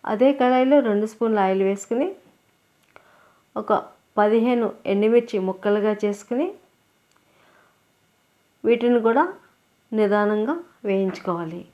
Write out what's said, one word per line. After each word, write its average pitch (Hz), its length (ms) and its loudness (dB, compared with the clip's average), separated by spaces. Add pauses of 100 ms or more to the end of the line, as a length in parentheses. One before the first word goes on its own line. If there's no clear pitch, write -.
(120)
అదే 233 180 4 (100)
కళాయిలో 254 380 4 (100)
రెండు 208 240 0
స్పూన్ల 220 320 0
ఆయిల్ 190 240 0
వేసుకుని 226 400 -2 (1500)
ఒక 214 140 -2 (440)
పదిహేను 226 500 2 (240)
ఎండుమిర్చి 220 460 2 (100)
ముక్కలుగా 208 460 -2 (100)
చేసుకుని 240 440 -4 (2250)
వీటిని 240 380 2
కూడా 240 180 2 (760)
నిదానంగా 214 560 0 (320)
వేయించుకోవాలి. 180 760 -4 (120)